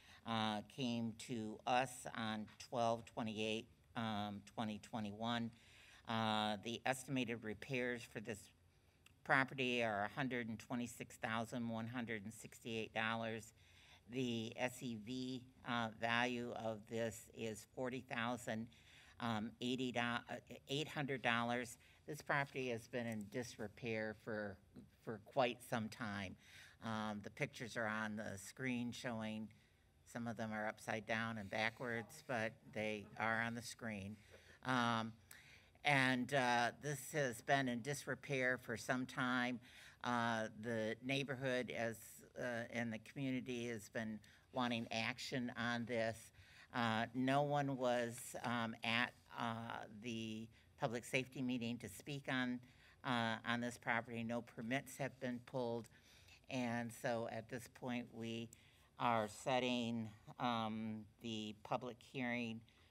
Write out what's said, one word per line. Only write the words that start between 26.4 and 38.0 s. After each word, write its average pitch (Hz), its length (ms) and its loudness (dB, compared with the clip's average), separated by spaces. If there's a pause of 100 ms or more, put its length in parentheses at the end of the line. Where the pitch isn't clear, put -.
Um, 107 400 -2
the 113 60 -10
pictures 139 480 -4
are 117 100 2
on 107 300 -2
the 101 200 -6
screen 120 540 -2
showing, 110 560 -4 (640)
some 117 160 -4
of 117 80 -2
them 110 160 -2
are 107 160 0
upside 110 380 -2
down 113 320 0
and 98 120 -6
backwards, 117 800 0
but 113 240 2 (220)
they 107 320 0 (120)
are 113 240 4
on 117 140 0
the 120 60 -4
screen. 104 560 -6 (480)
Um, 117 480 4 (720)
and, 131 480 6
uh, 120 380 6 (100)
this 143 180 -2 (140)
has 135 280 2
been 135 280 4
in 120 120 0
disrepair 131 760 0